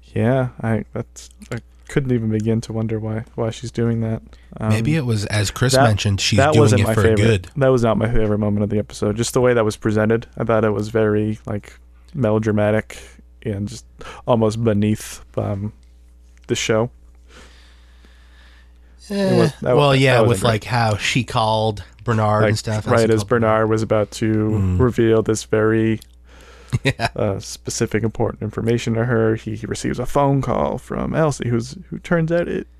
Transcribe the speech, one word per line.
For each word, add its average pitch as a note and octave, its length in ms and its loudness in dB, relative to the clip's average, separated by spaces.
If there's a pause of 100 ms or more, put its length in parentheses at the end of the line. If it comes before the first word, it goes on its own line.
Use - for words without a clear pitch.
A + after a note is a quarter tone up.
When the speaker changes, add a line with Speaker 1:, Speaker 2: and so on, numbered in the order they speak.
(140)
Speaker 1:
Yeah, B2 360 0 (120)
I, A2 320 -4
that's, - 360 -12 (220)
I A#2 80 -10 (280)
couldn't C3+ 260 -2
even A2+ 160 0
begin A2 320 0
to A2 120 -12
wonder A2 260 -4
why, A2 260 -6 (100)
why A2+ 160 -4
she's A2+ 200 -12
doing A#2 300 0
that. A2+ 200 -4 (360)
Um, A2 120 -4
Speaker 2:
Maybe A2+ 260 0
it C#3+ 100 -2
was, G#2+ 200 -2
as G#2 260 -2
Chris B2 220 0
Speaker 1:
that, C3 100 6
Speaker 2:
mentioned, G#2 380 2
she's - 160 0
Speaker 1:
that C#3+ 160 4
Speaker 2:
doing A2+ 80 6
Speaker 1:
wasn't G#2+ 200 6
Speaker 2:
it G2+ 60 2
Speaker 1:
my A2 80 0
Speaker 2:
for G#2+ 60 2
Speaker 1:
favorite. A2+ 160 4
Speaker 2:
good. G#2 300 2 (100)
Speaker 1:
That C3+ 120 4
was B2 140 4
not G#2+ 140 2
my G#2+ 140 0
favorite G#2+ 280 2
moment G#2 240 0
of G2+ 60 -2
the G#2+ 100 0
episode. G#2 380 -2
Just A#2 160 -2
the C3 80 4
way B2 120 4
that A2+ 120 2
was G#2+ 100 -2
presented, A2 520 0 (100)
I A#2 80 -2
thought A2 180 2
it A2 80 2
was G#2 180 -4
very, G#2+ 560 0
like, - 320 -10 (360)
melodramatic G#2+ 840 0 (460)
and G2+ 240 -6
just - 180 -14 (420)
almost A2+ 360 0
beneath, G#2+ 600 -2 (140)
um, G#2 340 -6 (760)
the A#2+ 80 -2
show. A2+ 340 0 (2250)
It G3+ 60 -6
Speaker 2:
Eh, F#3+ 240 2
Speaker 1:
was, D#3+ 120 4 (100)
that B2+ 140 2
Speaker 2:
well, C#3+ 120 6
Speaker 1:
wa-, C#3 60 4
Speaker 2:
yeah, C3+ 220 4
Speaker 1:
that A#2 60 4
wasn't A2 80 4
Speaker 2:
with, G2 120 0
Speaker 1:
great. A#2 80 2
Speaker 2:
like, A2 160 0
how A2+ 320 0
she - 260 -2
called A2 600 -2 (200)
Bernard G#2+ 400 2
Speaker 1:
Like, G#2+ 60 4
Speaker 2:
and A2 100 0
stuff, G#2+ 260 -6
how B2 60 -2
Speaker 1:
right A2+ 180 4
Speaker 2:
she A2 40 4
Speaker 1:
as G#2+ 80 2
Speaker 2:
called G2+ 80 -10
Speaker 1:
Bernard A2 400 2
was A2 120 0
about A2 300 0
to - 140 -6 (240)
Speaker 2:
Mm. F#2+ 300 0
Speaker 1:
reveal A2+ 440 4
this A2 220 -2
very A2 540 2 (720)
Speaker 2:
<laughs> - 140 -4
Yeah. A2+ 320 -2
Speaker 1:
uh, G#2 220 -2
specific - 640 -4
important A2 400 -4
information A2+ 500 -2
to A2+ 120 -2
her, A2+ 300 0
he, A2 200 -10
he A2 100 -12
receives - 340 -6
a B2+ 60 -6
phone C#3 360 0
call - 360 -2
from - 360 -8
Elsie, C#3 360 -2
who's, A#2+ 260 -4 (140)
who - 100 -12
turns E3 320 -2
out E3+ 160 -2
it - 200 -6 (120)